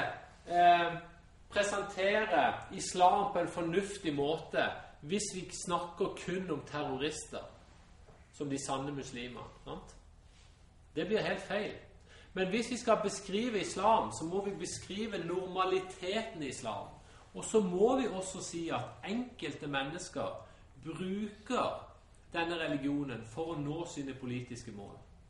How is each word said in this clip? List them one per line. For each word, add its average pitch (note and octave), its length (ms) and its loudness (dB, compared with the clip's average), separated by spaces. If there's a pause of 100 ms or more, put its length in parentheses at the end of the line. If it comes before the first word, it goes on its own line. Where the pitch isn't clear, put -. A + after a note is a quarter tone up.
(460)
eh, E3+ 500 8 (540)
presentere G3 1040 4 (180)
islam F3+ 600 6
på F3+ 60 2
en E3 100 2
fornuftig E3+ 640 0
måte C#3+ 580 0 (280)
hvis F#3 340 -2
vi F#3 160 -8 (140)
snakker F3+ 520 -2
kun F3+ 340 -4
om C#3 160 -2
terrorister C#3+ 760 -4 (880)
som D3 160 -6
de C3+ 100 0
sanne C#3 340 -2
muslimer, A#2+ 540 -8 (180)
sant? D#3 300 -12 (1000)
Det F3 120 0
blir G3 160 2
helt F#3 200 0
feil. G3 320 -2 (600)
Men F#3+ 140 2
hvis A3+ 220 2
vi B3 60 -2
skal G#3+ 260 4
beskrive G3+ 580 0
islam, G3 520 4
så D#3+ 120 -6
må F#3+ 200 0
vi G3+ 60 -2
beskrive F#3+ 680 -4
normaliteten F#3 1200 0
i C3+ 60 -2
islam. A2 400 -6 (460)
Og F#3 100 -8
så A3 160 4
må G3+ 400 4
vi A#3 80 2
også F#3 340 -6
si E3+ 260 -4
at B2 160 0 (200)
enkelte E3 600 -4
mennesker C#3 800 -4 (380)
bruker F#3 1080 -4 (420)
denne E3+ 260 -2
religionen C#3+ 680 -2
for E3 280 -4
å D3+ 60 -2
nå D3+ 300 -2
sine C3+ 240 -6
politiske B2 600 -6
mål. G2+ 200 -12 (360)